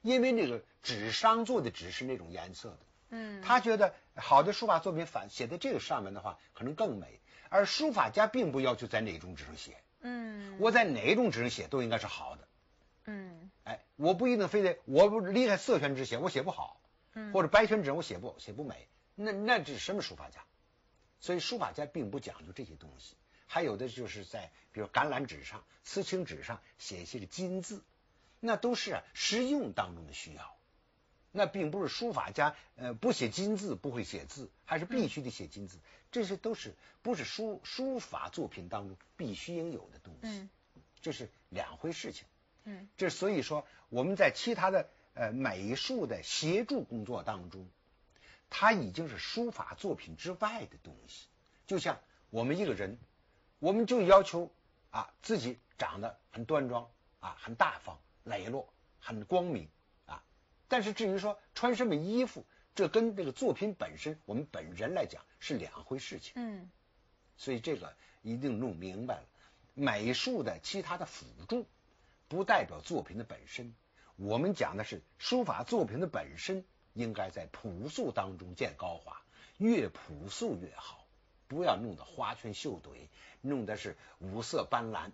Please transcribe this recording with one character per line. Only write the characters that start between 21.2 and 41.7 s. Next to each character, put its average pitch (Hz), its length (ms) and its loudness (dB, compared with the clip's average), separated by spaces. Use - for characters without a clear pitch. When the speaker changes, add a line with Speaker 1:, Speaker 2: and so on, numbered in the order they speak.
Speaker 1:
所 180 140 -2
以 175 60 2
书 240 180 -2
法 135 140 -2
家 147 140 -4
并 131 240 -4
不 135 100 -4
讲 - 260 -14
究 95 60 -14
这 131 120 -10
些 80 100 -14
东 78 240 -18
西。 - 180 -20
还 - 160 0
有 120 140 2
的 123 120 -4
就 120 180 -6
是 101 180 -10
在， 101 260 -10
比 104 80 -8
如 104 60 -2
橄 135 220 2
榄 135 160 -2
纸 73 200 -12
上、 - 200 -14
刺 - 180 -2
青 185 220 -2
纸 - 180 -10
上 110 180 -8
写 92 220 -10
一 87 60 -10
些 123 140 -8
个 95 60 -8
金 185 360 -4
字， 196 200 -10
那 226 160 2
都 240 180 2
是 196 200 -2
啊， 92 80 -4
实 233 300 2
用 262 280 2
当 90 220 -2
中 82 120 -12
的 71 60 -16
需 76 220 -12
要。 - 200 -16
那 196 140 4
并 160 240 -2
不 190 120 -2
是 151 60 0
书 226 240 -2
法 135 180 -2
家， 147 240 2
呃， 123 160 -6
不 208 200 2
写 123 160 2
金 202 280 0
字 190 200 -4
不 143 140 -6
会 120 140 -4
写 - 220 -8
字， - 240 -14
还 160 120 -2
是 156 60 -4
必 208 240 0
须 - 140 -6
得 123 80 -6
写 95 160 -10
金 101 220 -12
字。 85 100 -18
Speaker 2:
嗯。 - 20 -20
Speaker 1:
这 233 160 -2
些 190 100 -4
都 220 180 -4
是， - 200 -10
不 240 140 -2
是 151 100 -4
书， 214 380 -6
书 262 360 -4
法 - 300 -8
作 151 180 -4
品 87 220 -12
当 101 200 -6
中 95 80 -14
必 127 160 -4
须 175 220 -8
应 170 180 -4
有 - 180 -10
的 - 100 -20
东 - 120 -20
西。 214 180 -8
Speaker 2:
嗯。 196 100 -14
Speaker 1:
这 160 120 -6
是 139 180 -10
两 - 300 -8